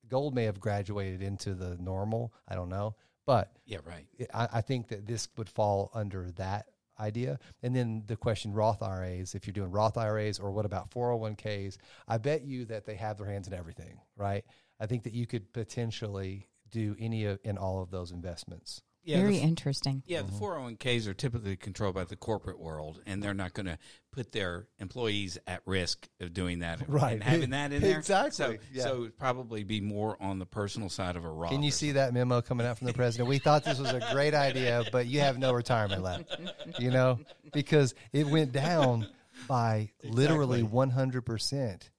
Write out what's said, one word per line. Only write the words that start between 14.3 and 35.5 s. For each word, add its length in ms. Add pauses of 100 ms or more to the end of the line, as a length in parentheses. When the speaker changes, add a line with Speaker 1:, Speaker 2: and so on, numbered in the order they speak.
Speaker 1:
I 60
think 160
that 100
you 140
could 260
potentially 920 (240)
do 280
any 260
of, 180
in 140
all 240
of 100
those 200
investments. 680 (220)
Speaker 2:
Yeah, 180
Speaker 3:
Very 120
Speaker 2:
the 80
f-, 60
Speaker 3:
interesting. 580
Speaker 2:
yeah, 160
the 60
Speaker 1:
Mm-hmm. 120
Speaker 2:
four 180
oh 60
one 140
Ks 300
are 60
typically 420
controlled 400
by 80
the 140
corporate 420
world, 460
and 180
they're 100
not 200
gonna 240 (340)
put 220
their 340 (100)
employees 600 (100)
at 180
risk 420 (120)
of 140
doing 260
that 220
and 120
Speaker 1:
Right. 300
Speaker 2:
having 280
that 200
in 100
there. 160
Speaker 1:
Exactly. 340
Speaker 2:
So, 260 (160)
Speaker 1:
Yeah. 100
Speaker 2:
so 200
it'd 140
probably 460
be 180
more 400
on 160
the 80
personal 440
side 260
of 100
a 40
Roth 220
Speaker 1:
Can 120
you 60
Speaker 2:
or 20
Speaker 1:
see 160
Speaker 2:
something. 80
Speaker 1:
that 180
memo 280
coming 260
out 100
from 100
the 60
president? 360
"We 100
thought 240
this 160
was 140
a 180
great 220
idea, 580
but 160
you 140
have 180
no 140